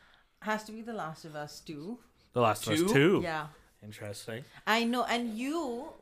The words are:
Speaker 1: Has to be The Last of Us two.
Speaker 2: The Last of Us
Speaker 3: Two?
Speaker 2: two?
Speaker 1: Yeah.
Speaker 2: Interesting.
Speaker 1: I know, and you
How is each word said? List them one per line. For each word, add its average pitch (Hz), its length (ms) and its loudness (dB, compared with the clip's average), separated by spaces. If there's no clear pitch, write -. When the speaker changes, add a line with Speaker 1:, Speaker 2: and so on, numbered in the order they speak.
Speaker 1:
Has 208 220 -2
to 214 80 -14
be 226 80 -12
The 233 140 -10
Last 160 320 -8
of 151 100 -14
Us 147 240 -10
two. 170 380 -10
Speaker 2:
The 123 80 2
Last 110 260 4
of 147 80 2
Us 156 60 2
Speaker 3:
Two? 180 80 4
Speaker 2:
two? 202 340 8
Speaker 1:
Yeah. 156 260 -4
Speaker 2:
Interesting. 107 600 -10
Speaker 1:
I 226 180 2
know, 240 200 0
and 233 320 -2
you 269 520 -4